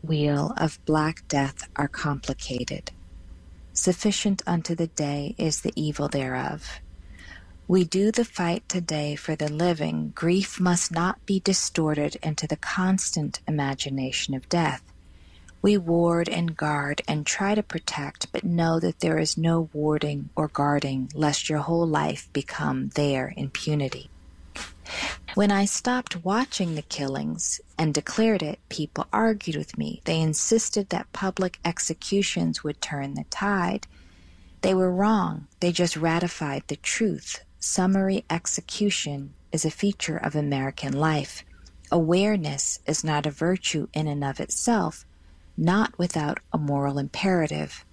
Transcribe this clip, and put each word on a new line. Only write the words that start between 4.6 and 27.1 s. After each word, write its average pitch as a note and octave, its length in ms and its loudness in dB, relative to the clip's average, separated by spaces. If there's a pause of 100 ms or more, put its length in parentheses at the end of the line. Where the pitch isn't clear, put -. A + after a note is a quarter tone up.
the E3 120 0
day C#3+ 500 -2
is D#3 240 0
the - 140 -2
evil D3 320 -2
thereof. C3+ 720 -4 (880)
We F3+ 160 6
do G3 280 4
the A#3 140 2
fight - 420 -2
today D3+ 480 -2
for D#3 200 -4
the D3+ 160 -2
living. D#3+ 640 0
Grief F3+ 440 0
must F3+ 320 2
not E3+ 340 -2
be F#3+ 140 2
distorted D3+ 840 0
into D#3 240 -2
the D3+ 100 -2
constant - 920 0
imagination C3+ 840 -2
of C3 160 -6
death. D#3 340 0 (760)
We G#3 160 6
ward E3+ 540 4
and E3+ 260 0
guard D3 520 -2
and D3+ 180 0
try G3 300 2
to G#3 80 2
protect, - 680 -6
but - 120 -4
know E3 360 4
that E3+ 200 0
there E3 180 2
is D#3 200 0
no E3 360 2
warding D3 640 0
or D3+ 120 0
guarding, C#3 680 0
lest D3 340 0
your D3+ 100 0
whole E3+ 280 2
life D3+ 440 0
become C#3 580 -2
their C#3 460 0
impunity. C#3+ 720 -4 (1200)
When G3+ 180 4
I G3 140 4
stopped B3 580 -2
watching F#3+ 520 0
the D3+ 80 -4
killings D3 760 -4 (180)